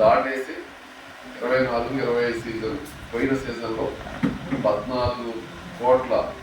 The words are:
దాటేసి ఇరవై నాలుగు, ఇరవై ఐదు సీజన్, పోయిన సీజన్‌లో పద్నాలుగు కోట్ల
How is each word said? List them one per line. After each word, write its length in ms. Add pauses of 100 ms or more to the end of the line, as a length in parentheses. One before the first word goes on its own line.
దాటేసి 540 (840)
ఇరవై 280
నాలుగు, 380
ఇరవై 240
ఐదు 160
సీజన్, 340 (320)
పోయిన 220 (100)
సీజన్‌లో 440 (760)
పద్నాలుగు 680 (460)
కోట్ల 340 (300)